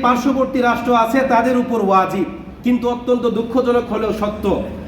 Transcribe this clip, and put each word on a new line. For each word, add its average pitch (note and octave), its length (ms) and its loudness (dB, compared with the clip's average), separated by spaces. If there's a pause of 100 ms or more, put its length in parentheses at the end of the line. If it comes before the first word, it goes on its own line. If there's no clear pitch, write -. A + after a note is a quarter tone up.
পার্শ্ববর্তী B3+ 600 0
রাষ্ট্র A#3+ 340 2
আছে A#3 240 2
তাদের B3 380 2
উপর A#3 280 0
ওয়াজিব। F#3+ 380 2 (400)
কিন্তু A#3+ 260 0
অত্যন্ত A#3+ 320 0
দুঃখজনক A#3+ 720 0
হলেও G#3+ 200 -2
সত্য, G3+ 500 -2 (240)